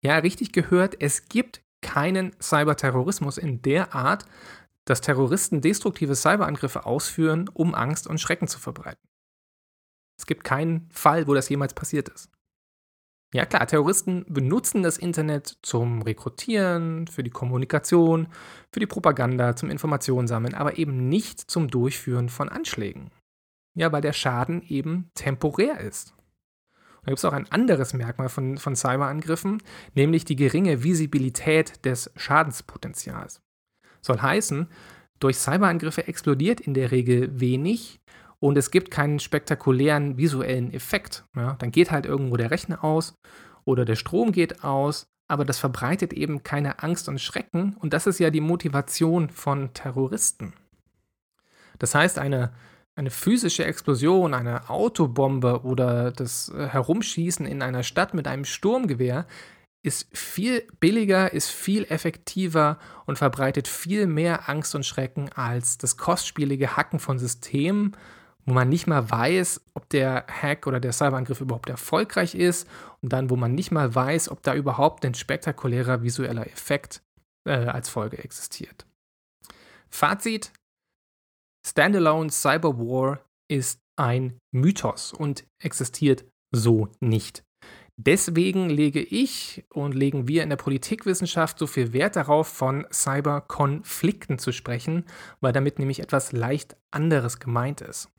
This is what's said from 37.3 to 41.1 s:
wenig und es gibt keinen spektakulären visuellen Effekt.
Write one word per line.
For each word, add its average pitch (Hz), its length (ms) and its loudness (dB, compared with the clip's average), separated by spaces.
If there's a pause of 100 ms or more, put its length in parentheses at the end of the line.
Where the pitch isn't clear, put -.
wenig 135 600 0 (380)
und 143 200 4
es 135 120 0
gibt - 200 2
keinen 147 280 0
spektakulären 143 960 2
visuellen 127 560 0
Effekt. - 520 -6 (120)